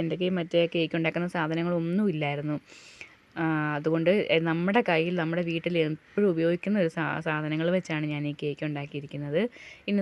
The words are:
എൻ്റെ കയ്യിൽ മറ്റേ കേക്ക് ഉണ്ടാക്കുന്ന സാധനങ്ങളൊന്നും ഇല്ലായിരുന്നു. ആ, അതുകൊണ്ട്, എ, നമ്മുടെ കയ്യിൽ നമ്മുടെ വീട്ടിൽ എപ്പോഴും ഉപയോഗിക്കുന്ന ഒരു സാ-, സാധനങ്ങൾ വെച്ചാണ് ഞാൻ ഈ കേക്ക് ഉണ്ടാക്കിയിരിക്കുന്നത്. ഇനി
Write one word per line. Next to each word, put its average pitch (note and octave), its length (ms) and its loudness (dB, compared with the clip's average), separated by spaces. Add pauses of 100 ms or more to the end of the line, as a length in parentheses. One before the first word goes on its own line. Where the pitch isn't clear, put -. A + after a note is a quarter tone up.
എൻ്റെ D#3+ 180 -2
കയ്യിൽ F#3 180 0
മറ്റേ E3+ 260 2 (120)
കേക്ക് E3 240 0
ഉണ്ടാക്കുന്ന E3 360 0
സാധനങ്ങളൊന്നും E3+ 760 0
ഇല്ലായിരുന്നു. D3 440 -2 (840)
ആ, - 20 2 (320)
അതുകൊണ്ട്, E3 340 2 (240)
എ, E3 40 6 (120)
നമ്മുടെ F3+ 300 2 (120)
കയ്യിൽ E3 280 2
നമ്മുടെ E3 300 0
വീട്ടിൽ E3 240 -2 (140)
എപ്പോഴും G3 440 0
ഉപയോഗിക്കുന്ന F3 500 2
ഒരു E3 140 2
സാ-, D3+ 320 -2
സാധനങ്ങൾ D#3 400 0 (100)
വെച്ചാണ് D#3 360 -2
ഞാൻ D3 180 -4
ഈ - 100 -6
കേക്ക് D3 280 -4
ഉണ്ടാക്കിയിരിക്കുന്നത്. D3 720 -4 (460)
ഇനി G3+ 140 2